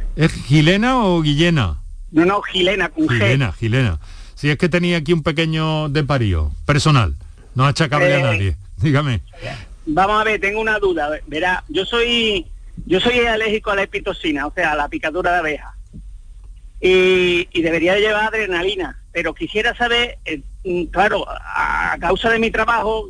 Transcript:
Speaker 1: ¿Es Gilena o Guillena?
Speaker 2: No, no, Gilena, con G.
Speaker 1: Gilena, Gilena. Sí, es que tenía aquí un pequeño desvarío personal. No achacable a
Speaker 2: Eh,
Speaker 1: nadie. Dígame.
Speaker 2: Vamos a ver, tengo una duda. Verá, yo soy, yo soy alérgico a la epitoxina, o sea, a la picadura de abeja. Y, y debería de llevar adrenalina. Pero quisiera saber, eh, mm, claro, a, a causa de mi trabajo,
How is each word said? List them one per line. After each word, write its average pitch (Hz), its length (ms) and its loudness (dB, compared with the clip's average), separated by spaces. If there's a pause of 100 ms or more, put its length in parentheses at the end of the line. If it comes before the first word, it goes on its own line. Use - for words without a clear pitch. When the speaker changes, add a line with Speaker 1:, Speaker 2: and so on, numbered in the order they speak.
(160)
Speaker 1:
¿Es 160 160 2
Gilena 190 720 4
o 175 200 4
Guillena? 147 540 2 (340)
Speaker 2:
No, 160 120 6
no, 196 200 2
Gilena, 185 460 0
con 156 180 0
G. 127 60 0
Speaker 1:
Gilena, 135 380 2
Gilena. 113 480 0 (360)
Sí, 147 160 0
es 147 80 0
que 180 100 2
tenía 175 280 2
aquí 160 140 0
un 165 120 2
pequeño 160 640 0
desvarío 120 640 2 (160)
personal. 139 480 4 (400)
No 131 100 4
achacable 147 480 2
a 139 60 4
Speaker 2:
Eh, 131 40 0
Speaker 1:
nadie. 98 320 0 (220)
Dígame. 139 440 2 (680)
Speaker 2:
Vamos 196 340 2
a - 20 4
ver, 214 160 0
tengo 202 220 -2
una 220 160 0
duda. 170 320 0 (160)
Verá, 175 420 -2
yo 185 160 -2
soy, 233 600 0 (400)
yo 175 140 2
soy 240 220 2
alérgico 226 500 0
a 196 40 0
la 196 80 0
epitoxina, 175 600 -4
o 147 80 -8
sea, 165 200 -2
a - 20 -2
la 147 120 -2
picadura 160 440 -4
de 175 80 2
abeja. 151 340 -6 (1120)
Y, 185 680 4
y 175 100 -2
debería 165 320 2
de 208 80 2
llevar 214 240 2
adrenalina. 185 720 -4 (140)
Pero 170 240 -4
quisiera 214 420 -2
saber, 240 480 0
eh, 151 160 -8 (220)
mm, 175 220 -2
claro, 190 440 0
a, 151 640 -2
a 156 60 -6
causa 185 320 0
de 226 80 2
mi 226 100 0
trabajo, 220 600 -2